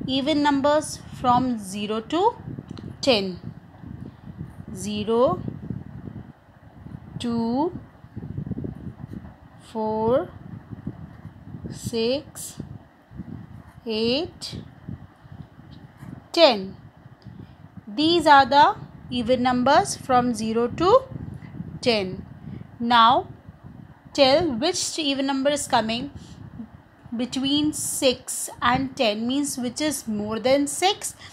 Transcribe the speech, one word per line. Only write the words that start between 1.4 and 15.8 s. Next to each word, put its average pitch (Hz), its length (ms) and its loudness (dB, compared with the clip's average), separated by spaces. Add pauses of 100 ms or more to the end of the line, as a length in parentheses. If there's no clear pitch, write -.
zero 208 400 -4
to 349 360 2 (640)
ten. 196 360 2 (1400)
Zero, 214 720 0 (1800)
two, 240 580 0 (1900)
four, 220 560 0 (1400)
six, - 920 -4 (1200)
eight, 233 720 -2 (1700)